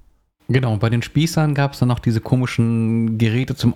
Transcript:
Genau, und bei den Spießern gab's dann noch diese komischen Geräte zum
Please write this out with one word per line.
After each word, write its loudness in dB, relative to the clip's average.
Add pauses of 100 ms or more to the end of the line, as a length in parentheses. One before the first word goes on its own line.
(500)
Genau, 0
und -2
bei 0
den 0
Spießern 0
gab's -2
dann 2
noch 0
diese 0
komischen 0
Geräte 0
zum 2